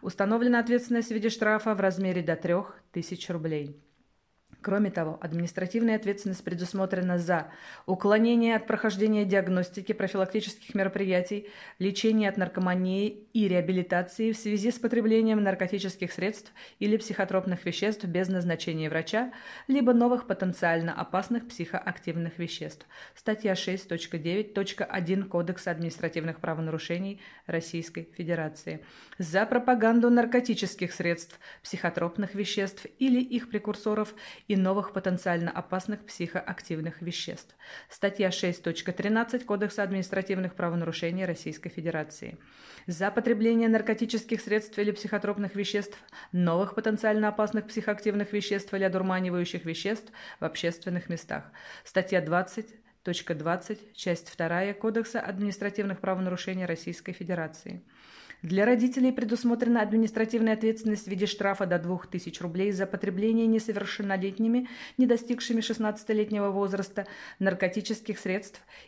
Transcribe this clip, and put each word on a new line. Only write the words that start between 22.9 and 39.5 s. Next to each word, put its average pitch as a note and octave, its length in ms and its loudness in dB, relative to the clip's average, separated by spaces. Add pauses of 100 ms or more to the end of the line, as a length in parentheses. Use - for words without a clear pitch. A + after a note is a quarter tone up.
Статья G#3+ 400 0
шесть F#3 320 -4
точка E3+ 280 -6
девять F3+ 380 -2
точка G3 300 -2
один F#3+ 440 0
Кодекса F3+ 440 -2
административных E3 640 -4
правонарушений E3 800 -4 (260)
Российской E3 720 -6
Федерации. D#3+ 680 -6 (340)
За F#3 260 2
пропаганду A#3+ 640 6
наркотических A#3+ 840 2
средств, E3+ 480 -4 (240)
психотропных F3 720 -2
веществ G3 500 -4 (140)
или B3+ 200 6
их B3 300 -4
прекурсоров G#3+ 640 -2 (340)
и G3+ 80 4
новых F#3+ 360 2
потенциально F3+ 580 0
опасных F#3 540 -4
психоактивных E3+ 960 -6
веществ. - 560 -8 (320)
Статья G3 420 0
шесть F3 320 -2
точка E3+ 300 -4
тринадцать A3+ 540 0
Кодекса G#3 360 0